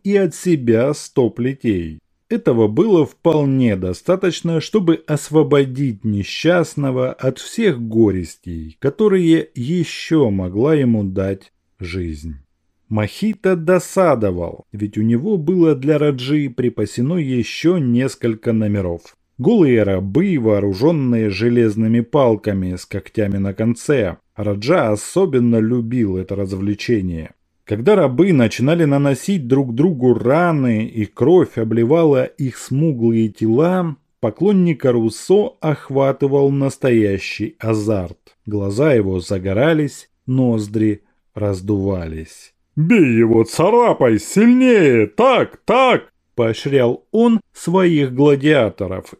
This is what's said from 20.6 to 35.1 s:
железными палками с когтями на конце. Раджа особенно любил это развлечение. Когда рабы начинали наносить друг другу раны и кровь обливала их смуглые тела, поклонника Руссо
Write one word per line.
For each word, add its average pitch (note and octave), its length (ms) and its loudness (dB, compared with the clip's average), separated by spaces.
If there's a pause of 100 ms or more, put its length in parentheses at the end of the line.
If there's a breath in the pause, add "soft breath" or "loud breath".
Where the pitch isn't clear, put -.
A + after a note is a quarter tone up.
железными A2+ 680 2
палками G#2 760 0
с - 100 -14
когтями G2+ 520 -6
на G2 140 -2
конце. A2+ 640 -2 (180)
Раджа A2 580 -2
особенно A#2+ 640 0
любил A2+ 600 -2
это F#2 200 -6
развлечение. F#2+ 960 -4 (320)
Когда C3 320 0
рабы D#3 360 2
начинали C#3 520 2
наносить C#3+ 640 0
друг C3 280 0
другу B2+ 400 2
раны B2+ 720 0
и A2 180 -4
кровь D3+ 540 2
обливала B2+ 640 2
их C3 320 -8
смуглые A#2 720 0
тела, D3+ 680 0 (240)
поклонника E3 720 0
Руссо A#2 680 0